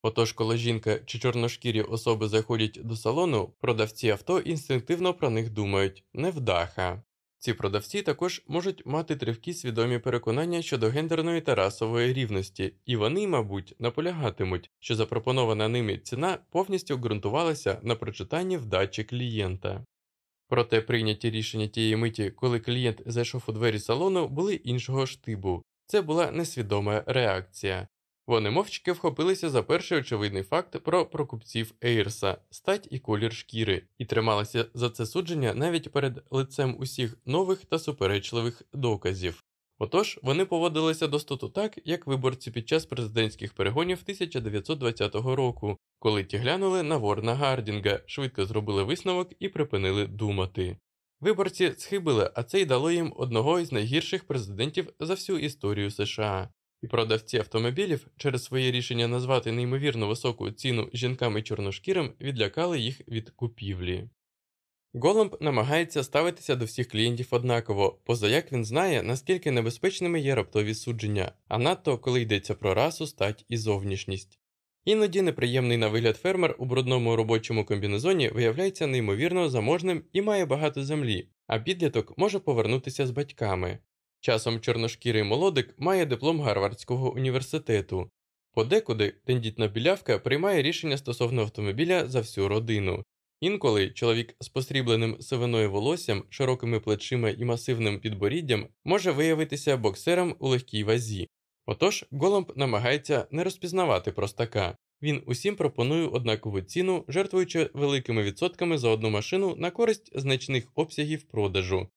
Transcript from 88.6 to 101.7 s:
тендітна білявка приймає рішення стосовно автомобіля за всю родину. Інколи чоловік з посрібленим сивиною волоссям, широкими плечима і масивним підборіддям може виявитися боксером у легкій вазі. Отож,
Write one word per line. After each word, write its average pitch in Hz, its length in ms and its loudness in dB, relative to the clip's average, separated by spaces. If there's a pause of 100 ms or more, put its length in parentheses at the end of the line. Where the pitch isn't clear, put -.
тендітна 113 440 0
білявка 117 500 2
приймає 160 440 2
рішення 147 360 0
стосовно 120 440 0
автомобіля 110 640 0
за 127 140 0
всю 101 280 0
родину. 101 560 0 (360)
Інколи 131 500 2
чоловік 117 500 0
з - 80 -12
посрібленим 117 720 0
сивиною 117 500 0
волоссям, 110 600 0
широкими 127 500 0
плечима 110 500 0
і - 140 -4
масивним 117 560 0
підборіддям 110 680 0 (160)
може 180 260 2
виявитися 156 680 2
боксером 165 600 0
у 135 100 -2
легкій 123 360 0
вазі. 110 440 0 (380)
Отож, 175 440 2